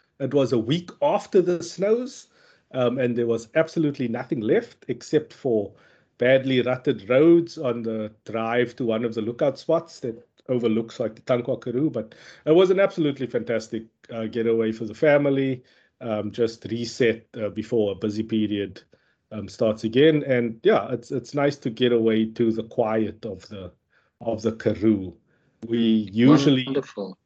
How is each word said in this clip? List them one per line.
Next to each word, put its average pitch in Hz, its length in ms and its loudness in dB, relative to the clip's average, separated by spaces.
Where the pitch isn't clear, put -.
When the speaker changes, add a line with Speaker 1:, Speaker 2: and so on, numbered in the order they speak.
Speaker 1:
It 139 140 -4
was 135 200 2
a 117 60 2
week 143 320 -2
after 185 400 2
the 170 220 -2
snows, 220 640 -4
um, 127 280 0
and 120 160 0
there 117 120 0
was 113 280 -2
absolutely 151 520 0
nothing 123 340 -6
left 165 460 -2
except - 460 -4
for 110 400 -2
badly 131 420 4
rutted 120 480 -2
roads 165 480 6
on 123 240 -4
the 110 300 -6
drive 113 500 -2
to 131 100 -4
one 113 180 0
of 113 120 -4
the 113 60 -2
lookout 127 360 -2
spots - 440 -2
that 117 220 -8
overlooks, 117 500 0
like, 110 160 -4
the - 60 -20
Tankwa 123 380 -2
Karoo. 131 300 -2
But 120 260 -8
it 151 60 2
was 185 180 8
an 190 100 2
absolutely 147 480 0
fantastic, 113 580 -4
uh, 113 120 -6
getaway 113 460 0
for 113 140 -6
the 107 80 -10
family. 139 720 2
Um, 107 300 -4
just 113 340 -4
reset, 113 600 -2
uh, 107 60 -4
before 104 460 -2
a - 20 -6
busy 107 280 -4
period, 104 580 -4
um, 104 160 -10
starts 110 380 -2
again. 143 380 4
And 120 380 -2
yeah, 135 300 2
it's, 123 200 -8
it's 131 220 -8
nice 143 260 0
to 127 100 -6
get 120 240 2
away 110 320 2
to 110 260 0
the 110 120 -4
quiet 110 600 -4
of 90 220 -12
the, 95 240 -14
of 110 220 -6
the 110 100 0
Karoo. 98 640 0
We 113 460 0
usually 135 540 6
Speaker 2:
Wonderful. 127 600 -6